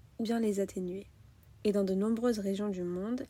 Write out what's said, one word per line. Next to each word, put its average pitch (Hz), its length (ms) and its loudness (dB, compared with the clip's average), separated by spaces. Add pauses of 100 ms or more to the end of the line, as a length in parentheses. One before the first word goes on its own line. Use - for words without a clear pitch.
(180)
ou 233 60 -2
bien 233 160 0
les 208 180 2
atténuer. 190 480 -4 (560)
Et 208 100 4
dans 202 120 4
de 190 80 2
nombreuses 220 460 2
régions 196 320 -2
du 180 120 -4
monde, 190 480 -4